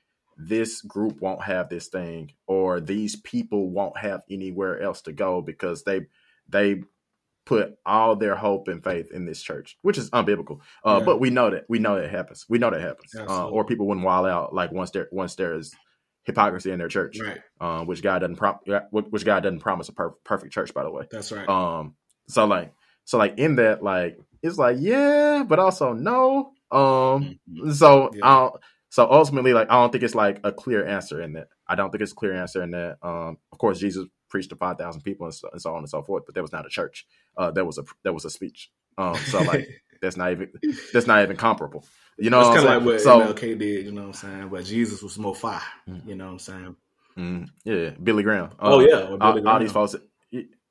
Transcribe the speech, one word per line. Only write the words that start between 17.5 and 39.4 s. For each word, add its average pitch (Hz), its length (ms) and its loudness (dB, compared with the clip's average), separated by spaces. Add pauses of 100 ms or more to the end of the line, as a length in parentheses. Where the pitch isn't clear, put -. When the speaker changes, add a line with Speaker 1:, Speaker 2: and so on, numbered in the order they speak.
Speaker 1:
uh, 82 240 -6
which 85 180 -8
God 95 180 0
doesn't 87 160 -6
prom-, 98 300 -2
yeah, 101 140 -2 (100)
wh-, 107 220 -4
which 101 120 -6
God 98 200 2
doesn't 87 160 -4
promise 92 280 -4
a - 40 -20
per-, 85 180 -6 (140)
perfect - 280 -6
church, - 220 -6
by 67 80 -4
the 78 80 -6
way. 73 200 -12
Speaker 2:
That's 107 200 -12
right. 101 180 -10
Speaker 1:
Um, 82 460 -2 (340)
so, 110 180 2
like, 92 260 -2 (320)
so, - 140 -2
like, 104 200 2
in 147 180 2
that, 110 260 4
like, 90 360 -2 (240)
it's 175 160 -6
like, 123 220 2
yeah, 285 680 2
but 156 120 4
also 185 320 2
no. 254 600 0 (180)
Um, 135 680 2 (120)
Speaker 2:
Mm-hmm. 127 220 -6
Speaker 1:
so 143 400 8
Speaker 2:
Yeah. 104 140 -12
Speaker 1:
I 135 140 10
don't, - 160 0 (320)
so 120 220 6
ultimately, 139 420 6
like, 110 180 4
I 117 40 6
don't 120 180 6
think 123 120 -2
it's, 113 120 -4
like, 101 260 0
a 104 100 -2
clear 107 320 -2
answer 87 380 -6
in 78 120 -10
that. 80 140 -14 (200)
I 90 80 -2
don't 98 160 -2
think 104 100 -4
it's 101 100 -6
a - 40 -20
clear 98 180 -4
answer 90 280 -6
in 87 100 -8
that. 87 300 -8
Um, 85 360 -10 (140)
of - 60 -20
course, 98 200 0
Jesus 92 280 -6 (220)
preached 92 220 -6
to 85 60 -16
five 90 220 -6
thousand 82 240 -12
people 95 240 -12
and 80 80 -14
so, - 180 -18
and 87 100 -18
so 82 120 -8
on 85 40 -10
and 76 100 -12
so 73 140 -8
forth, 92 240 -6
but - 80 -20
that 90 80 -6
was 78 100 -10
not 76 140 -12
a - 20 -18
church. - 380 -10 (300)
Uh, 87 160 -2
that 92 120 -2
was 78 140 -8
a, 73 60 -12 (180)
that 95 100 -2
was 78 120 -8
a 80 60 -10
speech. - 420 -16 (260)
Um, 90 180 -2
so, 104 260 -2